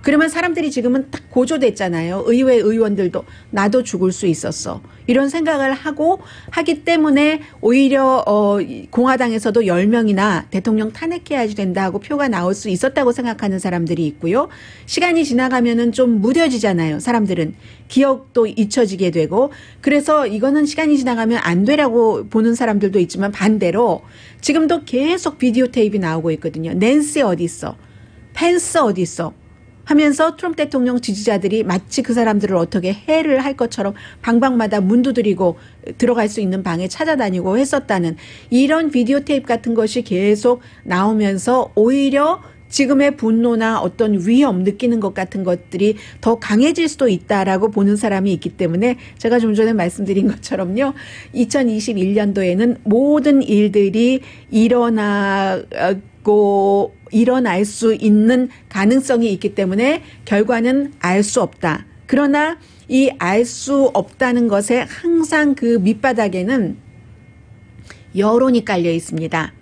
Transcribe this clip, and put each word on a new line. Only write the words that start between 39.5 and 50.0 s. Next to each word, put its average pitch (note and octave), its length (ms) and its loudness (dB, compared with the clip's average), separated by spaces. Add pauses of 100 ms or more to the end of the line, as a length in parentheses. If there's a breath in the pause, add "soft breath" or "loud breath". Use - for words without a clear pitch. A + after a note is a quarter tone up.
것이 A3 280 -2
계속 G#3 580 2 (240 loud breath)
나오면서 G#3 880 0
오히려 C#4 680 2 (280 loud breath)
지금의 C#4+ 480 2
분노나 A3+ 640 0
어떤 G#3 440 0
위험 A#3 380 2
느끼는 A3 380 0
것 G3 120 -4
같은 F#3+ 300 -6
것들이 F3+ 540 -2 (240 loud breath)
더 A3+ 180 2
강해질 D4+ 500 0
수도 C#4 200 0
있다라고 F#3+ 640 0
보는 G#3 240 2
사람이 G3+ 380 0
있기 - 160 -6
때문에 F#3 460 -2 (220 loud breath)
제가 A#3 220 0
좀 A3 140 0
전에 A3 180 2
말씀드린 G3 560 0